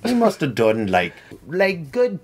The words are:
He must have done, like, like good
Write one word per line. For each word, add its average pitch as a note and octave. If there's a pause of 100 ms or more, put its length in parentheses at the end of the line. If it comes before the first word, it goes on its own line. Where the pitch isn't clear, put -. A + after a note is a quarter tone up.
He A#2+
must G#3
have C3
done, A2
like, F2+ (320)
like F3+
good A#3+